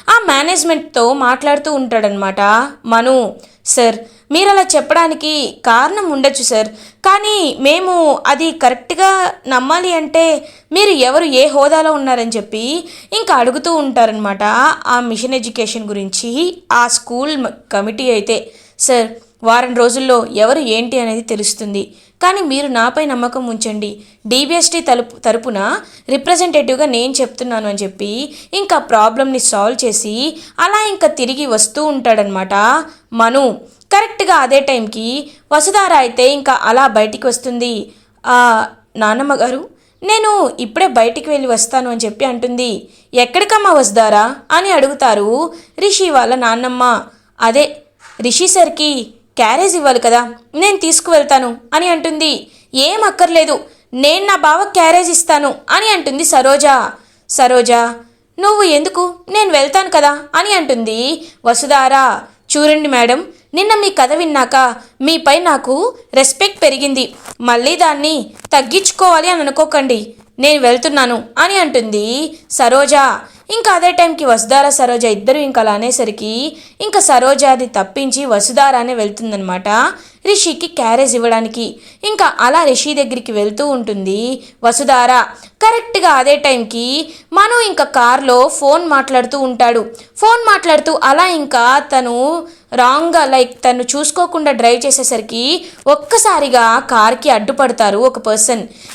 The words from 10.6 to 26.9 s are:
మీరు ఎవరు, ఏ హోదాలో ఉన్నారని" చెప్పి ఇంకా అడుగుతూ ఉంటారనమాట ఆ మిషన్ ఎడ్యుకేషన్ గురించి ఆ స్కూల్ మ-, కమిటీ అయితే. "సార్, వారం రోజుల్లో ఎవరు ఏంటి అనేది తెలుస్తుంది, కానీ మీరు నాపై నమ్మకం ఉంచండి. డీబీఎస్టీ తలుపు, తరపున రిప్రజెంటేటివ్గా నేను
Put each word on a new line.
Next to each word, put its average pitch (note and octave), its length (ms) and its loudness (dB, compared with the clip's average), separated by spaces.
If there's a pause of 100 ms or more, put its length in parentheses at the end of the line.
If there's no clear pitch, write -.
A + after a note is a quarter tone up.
మీరు G4+ 180 2
ఎవరు, C#4 340 2
ఏ C#4 240 2
హోదాలో D4+ 460 2
ఉన్నారని" B3+ 380 -2
చెప్పి A3+ 580 -6 (240)
ఇంకా G#4 220 -2
అడుగుతూ C4 400 0
ఉంటారనమాట A3 680 -2 (440)
ఆ B3 120 0
మిషన్ A#3+ 340 -6
ఎడ్యుకేషన్ A3+ 540 -6
గురించి A#3 760 -6 (100)
ఆ A#3+ 160 0
స్కూల్ C4 500 -6
మ-, B3 100 -4 (240)
కమిటీ A3 400 -4
అయితే. G#3+ 400 -4 (280)
"సార్, A#3+ 280 0 (360)
వారం A#3+ 320 0
రోజుల్లో B3 500 2
ఎవరు A3+ 340 0
ఏంటి A#3+ 400 -2
అనేది A3+ 220 -6
తెలుస్తుంది, G#3 760 -6 (260)
కానీ F#4+ 200 2
మీరు C#4+ 260 -4
నాపై B3 380 -2
నమ్మకం B3 420 -4
ఉంచండి. G#3+ 540 -8 (260)
డీబీఎస్టీ E4 520 0
తలుపు, B3 360 0
తరపున A3+ 640 -4 (320)
రిప్రజెంటేటివ్గా C#4+ 760 0
నేను B3+ 360 -2